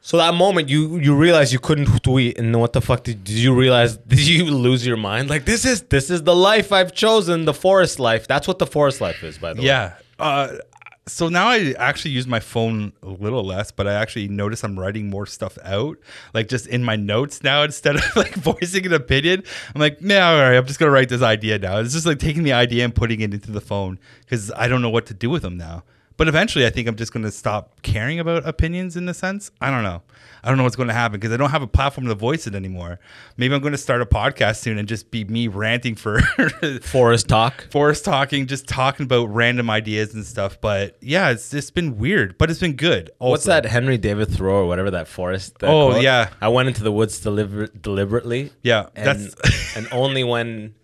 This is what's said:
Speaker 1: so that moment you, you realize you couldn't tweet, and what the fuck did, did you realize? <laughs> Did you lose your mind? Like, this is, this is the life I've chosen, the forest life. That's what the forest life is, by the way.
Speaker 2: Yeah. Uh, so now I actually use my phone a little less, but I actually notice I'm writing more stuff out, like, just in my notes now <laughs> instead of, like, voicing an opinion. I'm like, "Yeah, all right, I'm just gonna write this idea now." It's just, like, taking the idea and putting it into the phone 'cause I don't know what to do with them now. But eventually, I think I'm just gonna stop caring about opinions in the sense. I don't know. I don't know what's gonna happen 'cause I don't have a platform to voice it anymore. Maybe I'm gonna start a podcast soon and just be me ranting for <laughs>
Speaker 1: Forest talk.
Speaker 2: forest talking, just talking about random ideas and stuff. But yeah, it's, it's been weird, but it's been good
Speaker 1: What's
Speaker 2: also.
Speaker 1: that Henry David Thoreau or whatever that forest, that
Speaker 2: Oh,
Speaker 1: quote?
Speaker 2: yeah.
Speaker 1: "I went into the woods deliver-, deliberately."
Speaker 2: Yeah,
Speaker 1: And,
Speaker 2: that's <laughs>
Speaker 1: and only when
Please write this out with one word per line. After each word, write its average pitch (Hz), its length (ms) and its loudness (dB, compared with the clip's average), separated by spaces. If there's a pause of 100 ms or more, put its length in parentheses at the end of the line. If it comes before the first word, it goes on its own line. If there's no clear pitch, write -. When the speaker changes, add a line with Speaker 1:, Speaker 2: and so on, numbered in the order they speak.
Speaker 1:
so - 160 0
that 170 160 4
moment 175 340 2
you, 156 300 0
you 143 180 4
realize 151 360 6
you 127 60 0
couldn't 147 280 0 (180)
tweet, 127 340 2
and 113 220 0
what 117 140 0
the 127 60 2
fuck 123 220 0
did, 104 220 -8
did 104 120 -6
you 127 180 4
realize? 120 420 4
<laughs> - 120 -20
Did 143 200 6
you 170 180 4
lose 127 400 2
your 117 100 0
mind? 110 340 -4
Like, 147 160 -2
this 214 180 0
is, 247 200 0
this 139 260 0
is 175 120 -2
the 175 140 4
life 202 340 4
I've 185 240 2
chosen, 175 500 2
the 151 100 0
forest 185 440 2
life. 113 300 0
That's 139 180 0
what 185 140 -4
the 160 60 0
forest 143 340 0
life 87 240 -4
is, 78 140 -14
by 82 160 -8
the 113 80 -6
way. 131 60 0
Speaker 2:
Yeah. 117 260 0 (240)
Uh, 143 400 -2 (460)
so - 240 -4
now 180 200 2
I 202 320 2
actually 139 320 -2
use 127 160 -2
my 117 100 0
phone 113 540 -4 (100)
a 95 60 -16
little 104 340 -6
less, 95 300 -6
but 98 160 -4
I 101 60 0
actually 104 340 -4
notice 101 340 -4
I'm 98 160 -8
writing 101 320 -6
more 98 160 -8
stuff - 380 -12
out, 110 320 -6 (360)
like, 110 160 -2
just 127 200 -4
in 123 160 -2
my 113 100 0
notes 107 480 -2
now 143 200 2
<laughs> - 20 2
instead 143 320 -2
of, - 80 -2 (120)
like, 208 200 0
voicing 185 500 -2
an 180 60 0
opinion. 156 500 0 (320)
I'm 147 60 -6
like, 151 200 0
"Yeah, 190 300 4
all 156 100 6
right, 127 160 6
I'm 127 100 4
just 139 120 -8
gonna 151 140 4
write 131 160 6
this 123 140 -2
idea 107 360 2
now." 95 220 -2
It's 117 120 -4
just, 160 140 -2
like, 151 140 0
taking 160 240 -2
the 139 80 2
idea 120 320 2
and 120 100 -2
putting 113 260 0
it 104 140 -4
into 104 160 -12
the 104 100 -6
phone 98 380 -6 (320)
'cause 107 260 -6
I 120 120 0
don't 127 120 2
know 117 100 0
what 113 160 0
to - 80 -14
do 117 140 -4
with 165 140 -2
them 90 140 -10
now. 85 260 -12 (360)
But 160 100 4
eventually, 151 380 2
I 110 40 4
think 117 160 -4
I'm 113 80 -2
just 110 180 -8
gonna 107 200 -6
stop - 500 -6
caring 143 380 -2
about 165 260 -2
opinions 170 500 -4
in 180 100 -6
the 180 80 -6
sense. 196 360 -8 (100)
I 131 120 -2
don't 120 100 0
know. 87 200 -6 (420)
I - 40 -2
don't 135 100 2
know 131 60 2
what's 117 120 0
gonna 120 160 -2
happen 113 260 -2
'cause 110 140 -4
I 117 60 -2
don't 135 120 0
have 147 120 -2
a 123 40 -8
platform 135 400 -2
to 110 80 -2
voice 120 320 -4
it 101 80 -8
anymore. 90 460 -10 (380)
Maybe 127 160 0
I'm 139 80 -2
gonna 147 160 -4
start 123 240 -2
a 113 40 -2
podcast 113 520 0
soon 110 200 -4
and 104 80 -6
just 110 240 -8
be 110 140 -6
me 113 240 -2
ranting 113 480 -4
for 107 240 -2
<laughs> 147 600 -2
Speaker 1:
Forest 117 460 2
talk. 117 420 0
Speaker 2:
forest 151 340 2
talking, 139 420 0
just 131 220 -8
talking 135 360 -2
about 123 200 2 (100)
random 117 360 2
ideas 107 440 -2
and 107 100 -10
stuff. - 360 -6
But 101 400 -2
yeah, 156 300 0
it's, 117 240 -4
it's 143 160 -8
been 160 260 -4
weird, 117 420 0
but 165 120 2
it's 160 100 -6
been 165 160 0
good 127 420 0
Speaker 1:
What's 127 280 0
Speaker 2:
also. 196 40 2 (120)
Speaker 1:
that 110 40 -6
Henry 123 320 0
David 104 300 0
Thoreau 95 360 2
or - 40 0
whatever 92 220 0
that 85 180 -6
forest, 92 520 -8
that 135 100 2
Speaker 2:
Oh, 147 220 6
Speaker 1:
quote? 123 100 4
Speaker 2:
yeah. 123 260 4 (140)
Speaker 1:
"I 110 60 2
went 127 200 2
into 120 160 -4
the 110 80 2
woods 104 280 0
deliver-, 104 480 -4
deliberately." 113 840 -2 (120)
Speaker 2:
Yeah, 113 320 2
Speaker 1:
And, 107 120 -4
Speaker 2:
that's - 720 -2
<laughs> - 0 -
Speaker 1:
and 113 160 -8
only 131 320 0
when 117 600 -4